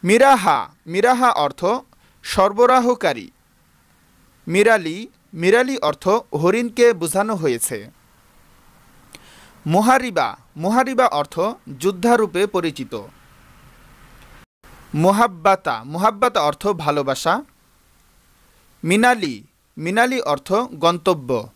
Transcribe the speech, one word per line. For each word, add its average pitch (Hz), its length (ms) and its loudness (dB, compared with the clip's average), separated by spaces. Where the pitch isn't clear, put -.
মিরাহা, 196 640 2
মিরাহা 240 420 2
অর্থ 147 360 -2
সরবরাহকারী। 214 1040 2
মিরালি, 196 600 0
মিরালি 226 440 2
অর্থ - 300 -2
হরিণকে 233 580 2
বোঝানো 190 420 -4
হয়েছে। 123 560 -6
মুহারিবা, 202 680 0
মুহারিবা 247 480 0
অর্থ 147 340 -2
যোদ্ধারূপে 196 680 0
পরিচিত। 160 540 -6
মুহাব্বাতা, 180 880 0
মুহাব্বাতা 202 580 -2
অর্থ 147 260 -2
ভালোবাসা। 151 760 -2
মিনালি, 190 600 0
মিনালি 233 440 -2
অর্থ 147 320 -4
গন্তব্য। 165 1040 -2